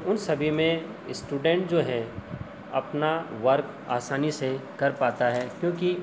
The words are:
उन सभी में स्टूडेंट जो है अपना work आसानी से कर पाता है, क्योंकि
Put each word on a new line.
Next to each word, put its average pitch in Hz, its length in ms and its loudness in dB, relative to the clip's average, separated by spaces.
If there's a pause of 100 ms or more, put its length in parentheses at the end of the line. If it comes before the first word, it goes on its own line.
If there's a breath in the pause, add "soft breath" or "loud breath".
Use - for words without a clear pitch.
उन 208 100 4
सभी 151 340 0
में 160 340 2 (260)
स्टूडेंट 165 580 2
जो 165 120 4
है 120 280 0 (640)
अपना 156 560 0 (120)
work 131 300 4 (180)
आसानी 135 420 0
से 135 300 -2 (180)
कर 139 120 4
पाता 127 340 2
है, 123 240 2 (120)
क्योंकि 175 420 2